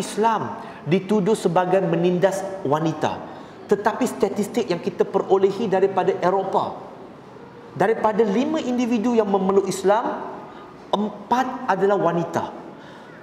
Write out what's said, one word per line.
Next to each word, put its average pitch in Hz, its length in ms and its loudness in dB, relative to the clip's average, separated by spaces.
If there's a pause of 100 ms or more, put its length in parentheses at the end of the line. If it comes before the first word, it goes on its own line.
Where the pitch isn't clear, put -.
Islam 202 560 0 (320)
dituduh 190 480 2
sebagai 180 480 2
menindas 180 560 2 (240)
wanita, 143 560 0 (480)
tetapi 214 400 0
statistik 208 640 -2
yang 170 80 -4
kita 202 240 -2
perolehi 190 640 2
daripada 185 480 2
Eropah, 180 760 -2 (840)
daripada 214 480 2
lima 247 400 2
individu 240 560 0
yang 214 80 4
memeluk 196 400 2
Islam, 220 560 0 (720)
empat 233 720 -2
adalah 196 320 2
wanita. 170 560 0 (680)